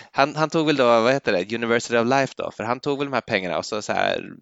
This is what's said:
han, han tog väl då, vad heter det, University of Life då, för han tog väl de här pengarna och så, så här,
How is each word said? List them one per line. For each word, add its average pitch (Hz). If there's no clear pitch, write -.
han, 143
han 156
tog 160
väl 151
då, 131
vad 117
heter 131
det, 98
University 117
of 117
Life 135
då, -
för -
han 127
tog 143
väl 143
de 139
här 117
pengarna 92
och 87
så, 107
så 107
här, 95